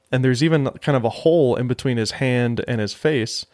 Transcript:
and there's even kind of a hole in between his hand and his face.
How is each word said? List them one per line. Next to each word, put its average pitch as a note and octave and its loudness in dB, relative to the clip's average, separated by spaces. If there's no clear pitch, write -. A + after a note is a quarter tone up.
and B2+ 0
there's B2+ 2
even D#3 2
kind C#3+ 0
of A#2 0
a A#2 2
hole D#3+ 2
in B2 -2
between B2 -2
his A2 -2
hand A#2+ -2
and A2+ -2
his G2+ -4
face. C#3 -2